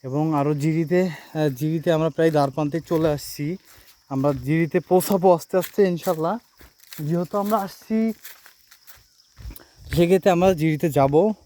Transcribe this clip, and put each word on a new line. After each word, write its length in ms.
এবং 200
আরও 140
জিরিতে, 560
আহ, 400
জিরিতে 420
আমরা 180
প্রায় 220
দ্বার 200
প্রান্তে 300
চলে 340
আসছি। 300
আমরা 160
জিরিতে 340
পৌঁছাবো 560
আস্তে 220
আস্তে 220
ইনশাল্লাহ। 420
যেহেতু 300
আমরা 200
আসছি, 400
সেক্ষেত্রে 400
আমরা 180
জিরিতে 360
যাব 240